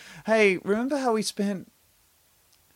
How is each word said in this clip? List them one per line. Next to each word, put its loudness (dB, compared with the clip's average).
"Hey, 4
remember -2
how 0
we 0
spent, -6